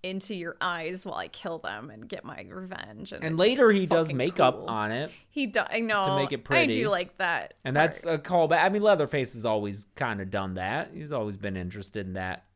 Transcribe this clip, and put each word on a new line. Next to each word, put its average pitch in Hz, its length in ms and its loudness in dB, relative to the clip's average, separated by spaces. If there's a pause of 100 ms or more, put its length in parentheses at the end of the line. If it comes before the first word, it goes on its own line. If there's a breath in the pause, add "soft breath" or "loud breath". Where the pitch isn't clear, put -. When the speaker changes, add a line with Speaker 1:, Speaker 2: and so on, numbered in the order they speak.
Speaker 1:
into 190 300 -8
your 170 260 -8
eyes 175 460 -4
while 190 100 -8
I 92 120 -6
kill 165 300 -10
them 110 320 -10
and 110 180 -16
get - 160 -12
my 101 240 -14
revenge." 185 640 -14
And - 140 -10
Speaker 2:
And 160 100 -2
Speaker 1:
it, 160 40 0
Speaker 2:
later 233 340 8
Speaker 1:
it's 202 80 6
Speaker 2:
he 185 60 0
does 165 220 4
Speaker 1:
fucking 147 80 -4
Speaker 2:
makeup 135 380 4
Speaker 1:
cool. - 140 -10
Speaker 2:
on 107 240 -2
it 143 180 -4 (180 loud breath)
Speaker 1:
He 277 180 -4
do-, 208 220 0
I - 120 -2
know. 220 240 2
Speaker 2:
to 190 120 2
make - 140 0
it - 180 -6
Speaker 1:
I 330 180 4
do 240 60 2
Speaker 2:
pretty. 226 140 2
Speaker 1:
like 190 320 -2
that 170 360 -2 (100)
Speaker 2:
And 131 100 -2
that's 160 300 4
Speaker 1:
part. 165 160 0
Speaker 2:
a - 20 -18
callback. 165 400 4
I 185 60 6
mean, 202 140 2
Leatherface 185 500 4
has 110 120 -8
always 104 420 -2 (100)
kinda 110 300 -4
done 95 280 -4
that. 98 400 -4
He's 160 180 -12
always 104 240 -4
been 98 200 -6
interested 95 500 -8
in 92 60 -8
that 92 320 -6 (120)